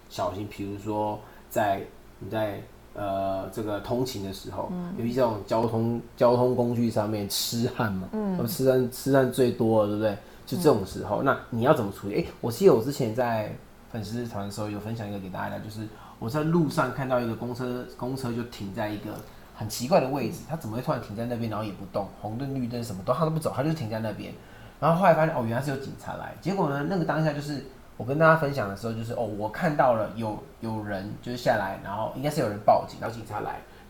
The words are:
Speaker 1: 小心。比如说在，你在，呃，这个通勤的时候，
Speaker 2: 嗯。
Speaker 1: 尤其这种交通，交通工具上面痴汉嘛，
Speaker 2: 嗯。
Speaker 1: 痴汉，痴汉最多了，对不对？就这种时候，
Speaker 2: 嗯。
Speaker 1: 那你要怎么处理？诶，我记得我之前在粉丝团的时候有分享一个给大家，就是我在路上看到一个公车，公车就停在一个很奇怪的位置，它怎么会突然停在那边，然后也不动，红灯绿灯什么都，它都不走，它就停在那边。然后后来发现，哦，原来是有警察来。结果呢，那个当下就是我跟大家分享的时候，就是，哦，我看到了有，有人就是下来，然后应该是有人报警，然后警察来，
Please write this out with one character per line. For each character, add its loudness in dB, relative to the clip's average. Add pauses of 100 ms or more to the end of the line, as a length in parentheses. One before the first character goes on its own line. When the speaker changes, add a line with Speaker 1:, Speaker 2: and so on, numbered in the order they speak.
Speaker 1:
小 -2
心。 -6
比 -8
如 -6
说 -2 (300)
在， 2 (360)
你 -12
在， -2 (320)
呃， -2
这 -6
个 -4
通 0
勤 -6
的 -6
时 -12
候， -6
Speaker 2:
嗯。 -6
Speaker 1:
尤 -2
其 0
这 2
种 2
交 2
通， 0 (140)
交 6
通 4
工 2
具 2
上 0
面 -2
痴 0
汉 2
嘛， -4
Speaker 2:
嗯。 0
Speaker 1:
痴 2
汉， 4
痴 0
汉 6
最 4
多 4
了， 2
对 0
不 0
对？ 2 (280)
就 -4
这 0
种 6
时 -8
候， 0
Speaker 2:
嗯。 0
Speaker 1:
那 4 (120)
你 -2
要 8
怎 0
么 -2
处 -8
理？ -2
诶， 0 (120)
我 -2
记 4
得 10
我 6
之 -2
前 0
在 0 (380)
粉 -6
丝 -6
团 -6
的 -8
时 -6
候 -4
有 -6
分 -6
享 -6
一 -6
个 -6
给 -10
大 -6
家， -6
就 -10
是 -8 (320)
我 -4
在 0
路 4
上 0
看 -4
到 4
一 0
个 -2
公 -6
车， -4 (120)
公 -4
车 -4
就 -2
停 -10
在 -2
一 -4
个 -10 (440)
很 -6
奇 -6
怪 8
的 2
位 -2
置， -8 (100)
它 -4
怎 -6
么 -4
会 -2
突 -2
然 -2
停 -10
在 -4
那 -2
边， -2
然 -4
后 -2
也 -4
不 -10
动， -2 (140)
红 -6
灯 -4
绿 -2
灯 -4
什 -6
么 -8
都， 4
它 0
都 2
不 0
走， -4
它 0
就 2
停 -4
在 -2
那 -2
边。 -10 (460)
然 4
后 4
后 6
来 10
发 4
现， 2
哦， 0
原 0
来 0
是 -2
有 -2
警 -8
察 -8
来。 -10
结 0
果 2
呢， 0
那 0
个 2
当 2
下 4
就 -2
是 -4 (320)
我 -6
跟 0
大 8
家 10
分 2
享 -2
的 -4
时 -6
候， -2
就 -6
是， -6
哦， -2
我 -2
看 0
到 6
了 0
有， -4 (220)
有 -4
人 -6 (100)
就 -8
是 -6
下 4
来， -2
然 -6
后 -2
应 -8
该 0
是 0
有 2
人 -4
报 8
警， -14
然 -4
后 -8
警 -10
察 -8
来， -6 (280)